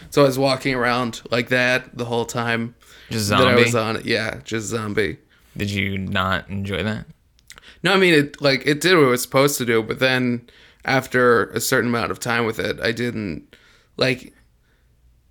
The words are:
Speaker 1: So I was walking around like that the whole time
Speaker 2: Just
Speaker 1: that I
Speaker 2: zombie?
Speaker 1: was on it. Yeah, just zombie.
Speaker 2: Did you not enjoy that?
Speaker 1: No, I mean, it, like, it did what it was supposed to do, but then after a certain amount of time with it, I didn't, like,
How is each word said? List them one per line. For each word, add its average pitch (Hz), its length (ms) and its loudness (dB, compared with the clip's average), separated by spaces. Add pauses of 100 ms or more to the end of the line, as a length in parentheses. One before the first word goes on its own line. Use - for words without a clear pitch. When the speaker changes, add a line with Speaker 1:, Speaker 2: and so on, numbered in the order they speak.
(120)
Speaker 1:
So 147 120 4
I 139 40 6
was 127 120 0
walking 135 360 0
around 120 460 -2 (100)
like 120 180 -2
that 127 480 0
the 120 80 -6
whole 117 200 -2
time 117 500 -4 (340)
Speaker 2:
Just 110 200 -2
Speaker 1:
that 104 100 4
I 127 40 6
Speaker 2:
zombie? 123 200 6
Speaker 1:
was 117 120 2
on 110 220 0
it. - 80 -8
Yeah, 110 380 -4
just 110 240 -6
zombie. 107 500 -4 (380)
Speaker 2:
Did 104 160 -4
you 98 260 -4
not 95 520 -2
enjoy 98 340 -6
that? 107 220 -6 (800)
Speaker 1:
No, 180 100 2
I 196 40 4
mean, 180 160 4
it, 143 280 2
like, 135 240 0
it 143 160 0
did 185 140 4
what 156 80 8
it 135 40 6
was 123 140 2
supposed 143 380 2
to 127 60 -2
do, 113 180 2
but 110 160 -6
then 127 500 0 (360)
after 123 680 2
a 113 80 -4
certain 123 300 0
amount 117 220 -2
of 92 80 -6
time 117 260 -2
with 92 140 -4
it, 101 220 -4
I 113 100 0
didn't, 110 640 -6 (420)
like, 127 360 -4 (960)